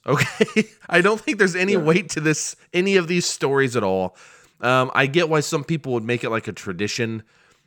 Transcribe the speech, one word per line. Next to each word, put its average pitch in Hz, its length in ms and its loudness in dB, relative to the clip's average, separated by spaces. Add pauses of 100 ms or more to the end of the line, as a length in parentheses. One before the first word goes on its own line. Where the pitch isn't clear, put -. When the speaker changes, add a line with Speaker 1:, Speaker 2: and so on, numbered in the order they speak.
Speaker 1:
<laughs> - 40 -12
okay? - 580 0 (240)
I 170 120 4
don't 214 200 2
think 240 180 -4
there's 190 180 2
any 185 160 0
Speaker 2:
Yeah. 190 60 2
Speaker 1:
weight 165 320 2
to 160 100 -4
this, 156 360 -2 (160)
any 190 240 2
of 170 120 2
these 175 180 0
stories 135 500 0
at 110 60 2
all. 95 340 -2 (440)
Um, 127 340 2
I 131 120 4
get 156 220 0
why 156 120 2
some 143 240 -4
people 135 300 -4
would 113 100 -2
make 123 200 -2
it, 120 60 -4
like, 113 180 -4
a 104 40 -8
tradition, 104 680 -6 (440)